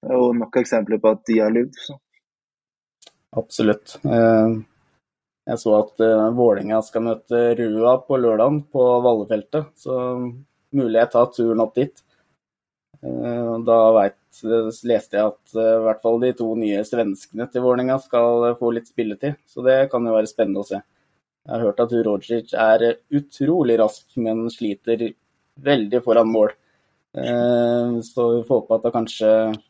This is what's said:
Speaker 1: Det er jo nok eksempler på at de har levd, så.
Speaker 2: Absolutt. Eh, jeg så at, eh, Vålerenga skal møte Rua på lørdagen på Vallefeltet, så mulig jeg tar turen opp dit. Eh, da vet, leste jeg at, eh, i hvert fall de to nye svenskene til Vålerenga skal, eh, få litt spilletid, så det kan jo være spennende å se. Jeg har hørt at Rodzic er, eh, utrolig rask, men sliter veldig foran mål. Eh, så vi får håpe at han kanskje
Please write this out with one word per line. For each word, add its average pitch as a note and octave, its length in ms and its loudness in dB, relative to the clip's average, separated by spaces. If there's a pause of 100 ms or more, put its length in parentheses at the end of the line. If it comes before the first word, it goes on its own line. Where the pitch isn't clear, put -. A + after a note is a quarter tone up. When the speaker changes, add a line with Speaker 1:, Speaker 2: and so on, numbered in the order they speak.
Speaker 1:
Det - 80 -8
er C3 40 0
jo B2 180 2
nok A#2 200 -4
eksempler A2 480 -2
på A2 100 4
at A2 140 -4
de A2+ 140 2
har G#2+ 120 2
levd, A#2+ 240 -2
så. - 240 -18 (1400)
Speaker 2:
Absolutt. - 720 -6
Eh, A2+ 580 2 (840)
jeg A#2 100 -6
så G#2+ 220 2
at, - 180 -6
eh, A2 400 2
Vålerenga A2 460 2
skal - 180 -6
møte A#2 560 -2
Rua A#2 400 2
på C#3+ 220 -4
lørdagen A#2+ 500 2
på B2 320 2
Vallefeltet, A2+ 720 -2
så B2 600 -8 (400)
mulig A#2 260 2
jeg A#2 100 2
tar A#2+ 160 4
turen A#2 340 -2
opp A2 140 -2
dit. - 280 -4 (1000)
Eh, A#2+ 640 -6
da A2+ 260 6
vet, G2+ 240 4 (680)
leste A2 340 -2
jeg G#2+ 80 2
at, - 300 -8
eh, A2+ 240 2
i - 20 -4
hvert A2 200 -2
fall A#2 180 0
de B2+ 120 0
to A2+ 220 -4
nye G#2+ 320 -2
svenskene A2 640 -6
til B2 120 -4
Vålerenga B2+ 380 0
skal, A#2+ 440 0
eh, A#2+ 100 0
få A#2+ 180 -2
litt A#2 140 -6
spilletid, A#2 480 -6 (120)
så - 180 -14
det C3+ 260 2
kan A#2+ 140 -2
jo A2+ 100 -2
være A2 160 0
spennende G2+ 320 -4
å - 40 -10
se. G2+ 140 -8 (640)
Jeg - 60 -16
har A#2 100 -6
hørt A2 200 -2
at A#2 100 0
Rodzic A2+ 640 -2
er, A2+ 300 4
eh, A#2 100 2 (160)
utrolig C#3+ 680 0
rask, - 260 -2 (100)
men A2+ 320 -4
sliter A2+ 640 -6 (480)
veldig B2+ 440 0
foran A2+ 280 2
mål. G#2+ 180 2 (680)
Eh, A#2+ 880 -2
så A#2 300 -2
vi A#2 100 -4
får A#2+ 220 0
håpe A2+ 80 2
at A2 80 -4
han A#2 200 -2
kanskje A2 640 0